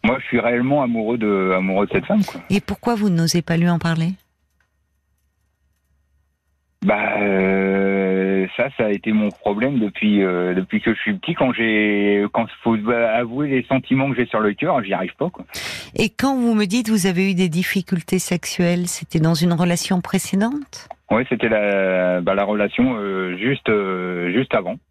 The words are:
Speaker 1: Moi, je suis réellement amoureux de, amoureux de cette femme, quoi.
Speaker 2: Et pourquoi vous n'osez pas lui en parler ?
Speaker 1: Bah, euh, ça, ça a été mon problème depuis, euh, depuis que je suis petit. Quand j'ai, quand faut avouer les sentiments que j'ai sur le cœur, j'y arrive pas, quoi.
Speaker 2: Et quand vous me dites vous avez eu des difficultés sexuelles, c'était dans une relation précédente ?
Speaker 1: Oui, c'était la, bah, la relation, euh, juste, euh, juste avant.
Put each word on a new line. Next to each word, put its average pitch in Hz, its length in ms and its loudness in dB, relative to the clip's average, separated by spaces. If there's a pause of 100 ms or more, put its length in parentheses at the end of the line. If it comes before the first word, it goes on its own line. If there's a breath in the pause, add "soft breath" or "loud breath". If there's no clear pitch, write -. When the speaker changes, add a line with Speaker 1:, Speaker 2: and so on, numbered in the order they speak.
Speaker 1:
Moi, 127 140 2
je - 60 -12
suis 120 160 0
réellement 123 420 2
amoureux 117 340 0
de, 98 380 2
amoureux 95 300 2
de - 80 -8
cette 98 120 0
femme, 202 200 2
quoi. - 240 -12
Speaker 2:
Et 196 100 2
pourquoi - 340 -4
vous 208 160 0
n'osez 165 320 2
pas 170 140 -2
lui 170 140 2
en 170 100 0
parler ? 165 320 -2 (2750)
Speaker 1:
Bah, 104 400 0
euh, 95 1200 2 (120)
ça, 123 180 -2
ça 113 120 0
a - 20 0
été 104 240 -2
mon 107 160 2
problème 120 500 -2
depuis, 104 420 0
euh, 90 320 0
depuis 92 280 -2
que 113 120 0
je - 60 -4
suis 104 180 -4
petit. 165 180 -6
Quand 127 180 0
j'ai, 104 800 2
quand 117 140 -2 (160)
faut 113 120 2 (160)
avouer 117 560 0
les 131 220 0
sentiments 135 400 0
que 120 80 -2
j'ai 123 80 2
sur 110 160 -2
le 107 120 2
cœur, 143 300 0
j'y 98 80 -6
arrive 90 240 -4
pas, 160 140 -4
quoi. - 160 -14 (500 loud breath)
Speaker 2:
Et 214 140 0
quand 269 260 0
vous 240 180 2
me 214 120 2
dites 220 240 -2
vous 196 180 2
avez 190 240 2
eu - 20 0
des 180 140 2
difficultés 180 720 -2
sexuelles, 175 680 -2
c'était - 320 -4
dans 165 140 4
une 170 180 2
relation 175 480 0
précédente ? 220 880 -4 (220)
Speaker 1:
Oui, 113 180 2
c'était 117 200 0
la, 95 720 2
bah, 95 120 0
la 101 100 2
relation, 107 540 0
euh, 95 400 -4
juste, 123 320 -2
euh, 90 640 -2
juste 127 240 0
avant. 98 200 -2 (160)